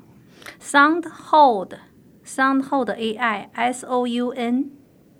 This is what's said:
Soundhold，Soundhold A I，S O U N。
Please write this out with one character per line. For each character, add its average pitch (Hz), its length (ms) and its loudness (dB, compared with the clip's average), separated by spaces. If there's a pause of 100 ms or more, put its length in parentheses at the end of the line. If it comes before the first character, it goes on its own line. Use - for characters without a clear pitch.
(600)
Soundhold，Soundhold 269 2250 0
A 226 220 -4
I，S 240 720 -4
O 247 200 -2
U 240 240 -2
N。 254 400 -2 (500)